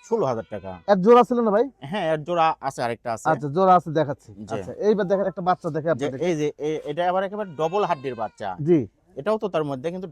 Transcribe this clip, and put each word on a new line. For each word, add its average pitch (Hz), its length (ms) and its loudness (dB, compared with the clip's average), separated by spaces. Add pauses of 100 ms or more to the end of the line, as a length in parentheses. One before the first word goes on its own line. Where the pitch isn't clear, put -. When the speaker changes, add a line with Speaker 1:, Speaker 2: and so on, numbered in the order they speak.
Speaker 1:
ষোলো 220 240 0
হাজার 113 220 -4
টাকা। 95 180 -10 (220)
Speaker 2:
এক 190 120 4
জোড়া 240 240 10
ছিল 240 160 0
না 208 100 2
ভাই? 240 100 4 (260)
Speaker 1:
হ্যাঁ, 196 220 -4
এক 151 140 -2
জোড়া 170 200 2 (200)
আছে, 139 180 -6
আরেকটা 120 300 -6
আছে। 110 160 -4
Speaker 2:
আচ্ছা, 147 240 -2
জোড়া 185 240 6
আছে 160 100 -4 (100)
দেখাচ্ছি। 139 300 -4 (200)
Speaker 1:
জি। - 60 -4
Speaker 2:
আচ্ছা, 98 160 -8 (160)
এইবার 208 220 2
দেখেন 196 220 2
একটা 190 180 -10
বাচ্চা 180 260 -2
দেখে 151 120 -4
Speaker 1:
যে 165 60 2
Speaker 2:
আপনাদের। 131 340 -4
Speaker 1:
এই 175 120 0
যে 147 80 0 (200)
এ-, 156 220 -4
এটা 151 120 -4 (100)
আবার 190 160 0
একেবারে 202 220 -8 (100)
ডাবল 170 300 0
হাড্ডির 135 320 -4
বাচ্চা। 104 280 -6 (180)
Speaker 2:
জি। 170 120 6 (400)
Speaker 1:
এটাও 208 240 -2
তোতার 170 260 -2
মধ্যে, 135 240 -6
কিন্তু 185 180 -10